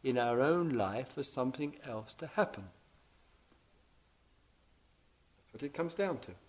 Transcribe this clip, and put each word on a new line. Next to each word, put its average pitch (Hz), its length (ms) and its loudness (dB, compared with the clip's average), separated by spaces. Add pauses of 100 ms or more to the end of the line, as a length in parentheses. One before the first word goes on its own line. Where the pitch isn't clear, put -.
in 127 140 2
our 120 240 4
own 165 280 4
life 113 400 0
for 143 140 -6
something 135 520 -2 (100)
else 113 280 -8
to 160 140 -10
happen. - 360 0 (2750)
That's - 160 -20
what 113 100 -8
it 143 100 -4
comes 165 200 -2
down 185 260 0
to. - 120 -12 (180)